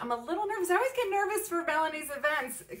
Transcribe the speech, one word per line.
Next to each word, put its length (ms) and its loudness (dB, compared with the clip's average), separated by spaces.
I'm 100 -2
a 40 2
little 320 -2
nervous. 240 0
I 60 8
always 180 2
get 160 0
nervous 360 0
for 160 0
Melanie's 460 0
events 540 0